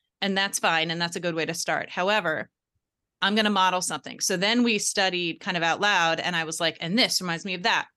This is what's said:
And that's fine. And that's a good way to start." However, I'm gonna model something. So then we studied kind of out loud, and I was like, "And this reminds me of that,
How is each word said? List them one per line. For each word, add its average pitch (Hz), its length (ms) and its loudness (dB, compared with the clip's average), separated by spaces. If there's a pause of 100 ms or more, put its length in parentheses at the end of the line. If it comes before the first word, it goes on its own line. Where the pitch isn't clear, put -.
(240)
And 196 120 0
that's 196 220 -2
fine. 165 320 2
And 165 100 -4
that's 170 160 -4
a 190 40 -6
good 170 160 -2
way 160 100 0
to 160 80 -4
start." - 380 -4
However, 180 580 0 (720)
I'm 196 120 2
gonna 214 140 4
model 185 320 2
something. - 380 -8
So 190 180 0
then 220 260 2
we 233 140 4
studied 180 640 0
kind 180 180 -4
of 165 60 0
out 165 180 2
loud, 170 380 2
and 175 160 -2
I 165 80 0
was 160 160 -6
like, 160 220 0
"And 175 180 0
this - 220 2
reminds 170 240 -4
me 190 100 -4
of 180 80 -8
that, 196 340 2